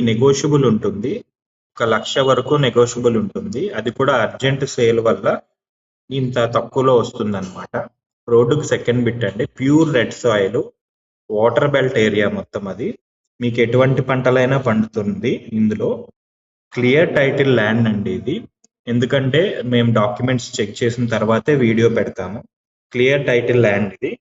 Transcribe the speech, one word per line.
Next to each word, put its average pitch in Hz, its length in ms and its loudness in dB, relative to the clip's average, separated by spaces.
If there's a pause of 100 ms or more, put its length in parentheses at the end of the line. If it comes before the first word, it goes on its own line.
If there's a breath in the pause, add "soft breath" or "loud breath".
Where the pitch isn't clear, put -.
నెగోషియబుల్ 139 600 2
ఉంటుంది. 107 420 -2 (640)
ఒక 123 60 -2
లక్ష 110 300 -2 (160)
వరకు 127 240 2 (120)
నెగోషియబుల్ 120 580 2
ఉంటుంది. 107 460 -8
అది 113 220 -6
కూడా 135 220 0 (120)
అర్జెంట్ 135 400 -2 (100)
సేల్ 117 240 2
వల్ల 110 280 0 (800)
ఇంత 127 280 -4 (180)
తక్కువలో 131 420 0
వస్తుందన్నమాట. 101 760 -4 (540)
రోడ్డుకు 127 460 4
సెకండ్ 120 340 0
బిట్ 113 220 -4
అండి. 104 160 -6 (140)
ప్యూర్ 151 380 4
రెడ్ 110 260 -2
సాయిల్, 107 380 0 (680)
వాటర్ 117 460 2
బెల్ట్ 131 220 2
ఏరియా 104 320 2
మొత్తం 101 380 -8
అది. 104 220 -6 (500)
మీకు 120 260 -2
ఎటువంటి 127 360 2
పంటలైనా 127 560 2 (120)
పండుతుంది 107 640 -2 (200)
ఇందులో. 110 380 0 (840)
క్లియర్ 131 420 2
టైటిల్ 135 400 2
ల్యాండ్ 113 320 2
అండి 98 240 -2
ఇది. 98 260 -6 (500)
ఎందుకంటే 131 540 0 (320)
మేము 117 200 4
డాక్యుమెంట్స్ 123 640 -2
చెక్ 104 260 -4
చేసిన 120 240 -2
తర్వాతే 110 480 0
వీడియో 113 340 4
పెడతాము. 98 500 -4 (540)
క్లియర్ 135 340 2
టైటిల్ 120 340 2
ల్యాండ్ 104 320 2
ఇది. 156 280 -6